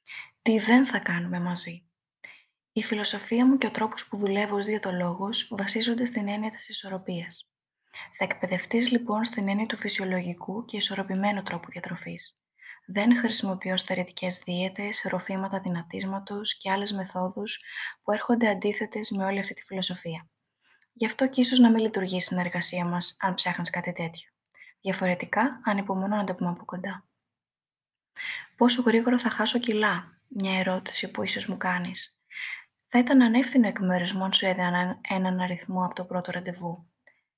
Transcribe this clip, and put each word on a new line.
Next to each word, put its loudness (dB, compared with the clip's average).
Τι 4
δεν 6
θα 0
κάνουμε -2
μαζί; -4
Η 0
φιλοσοφία 0
μου 8
και 0
ο -2
τρόπος -4
που -8
δουλεύω 0
ως 0
διαιτολόγος -2
βασίζονται -2
στην -2
έννοια -4
της -14
ισορροπίας. -8
Θα -2
εκπαιδευτείς, 0
λοιπόν, 2
στην -2
έννοια 2
του -4
φυσιολογικού -4
και -10
ισορροπημένου 0
τρόπου -8
διατροφής. -10
Δεν 4
χρησιμοποιώ -2
στερετικές -4
δίαιτες, -4
ροφήματα -4
δυνατίσματος -4
και -6
άλλες 0
μεθόδους -4
που 0
έρχονται 4
αντίθετες -2
με -2
όλη 0
αυτή -6
τη -20
φιλοσοφία. -6
Γι' -2
αυτό 2
και 2
ίσως 4
να 12
μην 6
λειτουργεί 0
η 0
συνεργασία -2
μας, -2
αν 0
ψάχνεις -2
κάτι -4
τέτοιο. -8
Διαφορετικά, 0
ανυπομονώ 0
να 0
τα -2
πούμε -2
από -8
κοντά. -8
«Πόσο 6
γρήγορα 6
θα -2
χάσω 0
κιλά;» 0
μια 0
ερώτηση -2
που -6
ίσως -4
μου -4
κάνεις. -4
Θα 8
ήταν 8
ανεύθυνο 6
εκ -2
μέρους 2
μου -2
αν -2
σου 2
έδινα 0
έναν 0
αριθμό -2
από -2
το -6
πρώτο -4
ραντεβού. -8